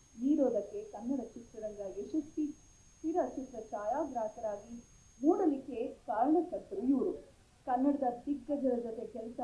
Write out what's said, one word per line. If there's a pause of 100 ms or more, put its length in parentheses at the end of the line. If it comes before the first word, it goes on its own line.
(240)
ನೀಡೋದಕ್ಕೆ
ಕನ್ನಡ
ಚಿತ್ರರಂಗ
ಯಶಸ್ವಿ (500)
ಸ್ಥಿರ (180)
ಚಿತ್ರ (120)
ಛಾಯಾಗ್ರಾಹಕರಾಗಿ (400)
ಮೂಡಲಿಕ್ಕೆ (100)
ಕಾರಣಕರ್ತರು
ಇವರು. (540)
ಕನ್ನಡದ (220)
ದಿಗ್ಗಜರ
ಜೊತೆ
ಕೆಲಸ